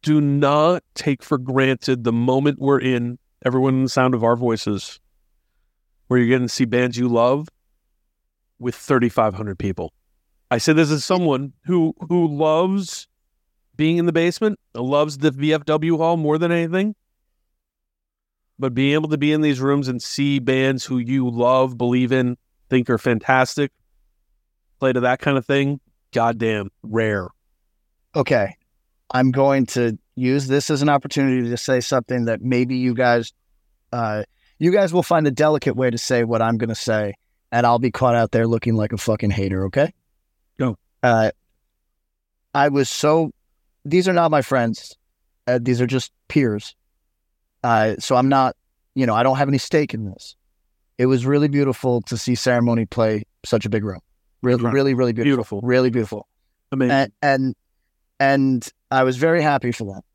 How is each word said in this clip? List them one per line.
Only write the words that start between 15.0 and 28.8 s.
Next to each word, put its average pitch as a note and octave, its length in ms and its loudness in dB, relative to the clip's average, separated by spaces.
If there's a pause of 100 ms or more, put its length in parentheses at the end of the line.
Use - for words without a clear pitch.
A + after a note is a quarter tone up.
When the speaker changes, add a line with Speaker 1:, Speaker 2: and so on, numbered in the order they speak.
Speaker 1:
the D3 140 2
V D3 240 -2
F D3 100 -4
W D#3 320 0
hall E3 220 0
more D3+ 180 0
than E3+ 160 0
anything, F3 420 -2 (1600)
but C3 160 -4
being C3+ 180 2
able D#3 160 0
to D3+ 80 0
be D3 160 2
in D#3 80 2
these D3 180 2
rooms C#3 300 0
and B2 140 -6
see C#3 360 -2
bands C3 460 0
who B2+ 140 -4
you B2 320 -2
love, B2 480 2
believe B2 340 0
in, B2 240 0 (320)
think B2+ 220 2
are A#2 80 2
fantastic, C3 720 0 (1080)
play C3 120 2
to B2 80 0
that B2 200 0
kind C#3 180 0
of B2 80 -6
thing, C#3 340 0 (320)
goddamn A2+ 560 -2 (140)
rare. G#2+ 460 -2 (840)
Speaker 2:
Okay. B2+ 400 0 (560)